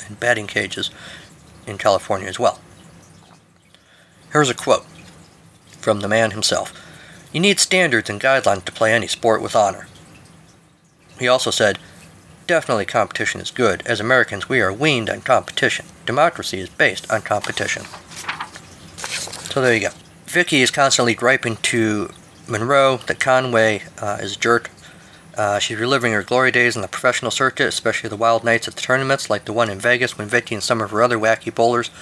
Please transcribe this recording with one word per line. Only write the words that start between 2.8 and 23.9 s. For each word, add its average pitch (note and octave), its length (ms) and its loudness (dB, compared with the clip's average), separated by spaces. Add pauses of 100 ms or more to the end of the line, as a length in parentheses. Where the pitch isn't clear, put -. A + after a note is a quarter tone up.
Here's D3+ 160 4
a A#2+ 40 -2
quote - 320 0 (920)
from G#2 220 -2
the G2+ 80 -6
man A2 220 2
himself. - 420 -4 (580)
"You D3 80 -4
need G3 220 2
standards D#3 480 2
and G#2 120 -6
guidelines A#2+ 440 2
to - 80 -8
play A2 200 2
any G#2+ 140 0
sport - 340 0
with A2 140 -6
honor." G2+ 320 2 (1300)
He B2+ 120 2
also B2+ 200 4
said, G#2 300 2 (640)
"Definitely C3+ 400 0
competition G#2 540 -2
is F2+ 100 -10
good. G#2 360 0
As A2 160 -2
Americans, A2+ 480 0
we C3 100 2
are F#2+ 140 2
weaned A#2+ 360 0
on G2+ 120 -6
competition. - 640 0 (200)
Democracy C3 540 -2
is F#2 100 -10
based A2+ 400 0
on A2 120 0
competition." - 640 -4 (1600)
So C#3 120 -2
there B2 120 4
you A2 60 2
go. G2 140 -2 (340)
Vicky E3+ 340 2
is A#2+ 80 4
constantly B2+ 460 2
griping A#2+ 480 0
to G#2+ 480 0 (360)
Monroe B2+ 600 2
that C3+ 120 -4
Conway, A#2 640 2 (160)